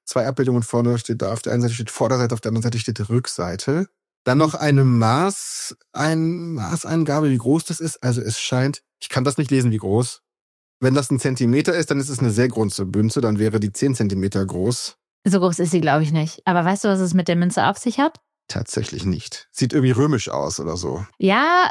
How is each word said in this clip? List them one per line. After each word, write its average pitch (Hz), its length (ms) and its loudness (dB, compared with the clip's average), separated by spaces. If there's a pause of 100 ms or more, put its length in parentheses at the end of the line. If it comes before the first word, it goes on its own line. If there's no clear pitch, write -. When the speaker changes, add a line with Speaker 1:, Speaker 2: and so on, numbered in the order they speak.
Speaker 1:
zwei 123 220 -2
Abbildungen. 127 380 0
Vorne 120 340 0
steht 117 240 -4
da, 95 100 -2
auf 113 100 -6
der - 100 -4
einen 120 100 2
Seite 117 120 0
steht 117 180 -8
Vorderseite, 123 420 0
auf 113 60 -6
der - 100 -6
anderen 113 140 0
Seite 117 160 -2
steht 107 280 -6
Rückseite. 117 760 -2 (380)
Dann 131 140 4
noch 156 160 2
eine 143 300 4
Maß, 127 920 2 (160)
ein 160 600 -2
Maßangabe, 151 760 0
wie 131 80 2
groß 139 280 0
das 160 120 -6
ist. - 240 -8
Also 123 180 0
es 110 200 -4
scheint, 131 420 -2 (180)
ich - 80 -12
kann 131 160 -2
das 139 140 0
nicht 143 140 -2
lesen, 127 180 4
wie 110 80 0
groß. 101 440 -2 (580)
Wenn 131 140 4
das 139 160 0
ein 135 100 2
Zentimeter 135 540 2
ist, 165 180 -2
dann 139 80 0
ist 135 80 -6
es 131 100 -6
eine 120 120 2
sehr 120 180 2
große 107 360 -2
Münze, 104 360 0
dann 107 180 2
wäre 110 220 0
die 101 120 -2
zehn 135 220 0
Zentimeter 98 500 -2
groß. 92 520 -4 (280)
Speaker 2:
So 196 160 2
groß 180 200 2
ist 175 100 0
sie, 175 100 2
glaube 156 220 4
ich, 151 100 0
nicht. 160 340 -2
Aber 175 180 2
weißt 196 200 0
du, 214 40 2
was 190 120 2
es 180 140 0
mit 180 140 2
der 175 80 2
Münze 175 300 2
auf 202 120 0
sich 247 220 -2
hat? 320 180 0 (300)
Speaker 1:
Tatsächlich - 560 -6
nicht. - 480 -6
Sieht 123 200 -2
irgendwie 131 200 4
römisch 135 360 0
aus 71 300 -4
oder 80 180 -4
so. 87 300 -6 (120)
Speaker 2:
Ja, 294 520 2